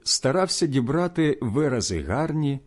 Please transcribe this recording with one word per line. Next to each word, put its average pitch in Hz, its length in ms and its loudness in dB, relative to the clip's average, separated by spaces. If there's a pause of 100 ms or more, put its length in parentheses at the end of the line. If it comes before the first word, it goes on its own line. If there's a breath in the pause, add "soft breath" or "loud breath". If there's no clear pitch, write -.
старався 180 640 0
дібрати 151 720 0
вирази 120 600 0
гарні 139 640 -2